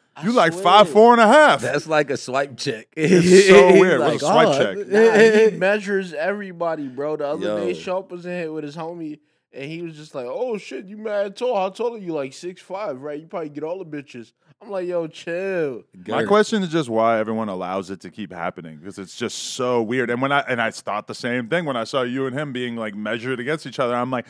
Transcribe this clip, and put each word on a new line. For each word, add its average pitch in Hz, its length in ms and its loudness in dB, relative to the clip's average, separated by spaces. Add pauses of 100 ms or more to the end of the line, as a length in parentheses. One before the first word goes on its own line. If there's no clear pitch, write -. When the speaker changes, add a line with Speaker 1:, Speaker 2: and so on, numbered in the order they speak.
(160)
Speaker 1:
I 147 100 -12
Speaker 2:
You 220 80 0
like 175 180 4
Speaker 1:
swear. 180 120 -8
Speaker 2:
five 185 260 8
four 226 240 8
and 233 80 6
a 214 60 8
half." 240 340 6
Speaker 3:
That's 131 260 -4
like 151 240 0
a 123 60 -2
swipe 139 400 -6
check. 113 340 -8
<laughs> - 40 -20
Speaker 2:
It's 180 520 6
so 190 240 10
Speaker 3:
He's 190 100 10
Speaker 2:
weird. 180 200 4
What's 139 200 0
Speaker 3:
like, 151 100 0
Speaker 2:
a 214 140 6
swipe - 40 2
Speaker 3:
Oh, 123 260 0
Speaker 2:
check? - 120 -8
Speaker 1:
Nah, 220 600 6
Speaker 3:
<laughs> - 20 0
Speaker 1:
he 170 60 -10
measures 196 560 -2
everybody, 170 760 -6
bro. 139 260 -6
The 147 120 -6
other 190 340 -4
day, 190 80 -4
Speaker 3:
Yo. 180 40 -4
Speaker 1:
Sharp 185 380 -8
was 180 160 -14
in 180 120 -8
here 160 120 -8
with 156 140 -10
his 143 100 -14
homie, 165 440 -12 (320)
and 139 200 -14
he 170 100 -12
was 165 140 -12
just 151 180 -20
like, 127 160 -10
"Oh, 214 300 -6
shit, 247 260 -14
you 208 120 -18
mad 208 380 -6
tall. 247 200 -4
How 196 140 -2
tall 233 260 -6
are - 20 -14
you? 180 160 -10
Like, 135 200 -6
six 175 280 -14
five, 185 400 -10
right? 147 180 -12
You 165 60 -18
probably 165 240 -10
get 143 140 -12
all 175 160 -8
the 180 60 -14
bitches." 139 480 -16 (280)
I'm 208 80 -20
like, 185 180 -8
"Yo, 170 200 -4
chill." 170 760 -6 (240)
Speaker 2:
My 117 140 -2
Speaker 3:
Girth. 196 60 -2
Speaker 2:
question 208 360 2
is 170 60 -6
just 151 200 -2
why 113 300 2
everyone 110 300 -4
allows 92 400 -8
it 95 120 -10
to 92 100 -16
keep 95 200 -14
happening, 85 500 -10
'cause 95 180 -16
it's 92 180 -16
just 117 200 -8 (180)
so 123 260 -2
weird. 120 300 -2
And 120 100 -4
when 135 100 0
I, 143 100 2
and 123 200 -4
I 113 100 -2
thought 104 360 -10
the 110 80 -12
same 120 340 -6
thing 170 160 -4
when 135 100 -6
I 113 100 -4
saw 131 180 -4
you 131 240 -4
and 127 100 -8
him 147 160 -8
being, 123 240 -8
like, 107 180 -8
measured 113 460 -6
against 151 240 -6
each 135 140 -10
other. 123 160 -2
I'm 120 160 -4
like, 123 180 -6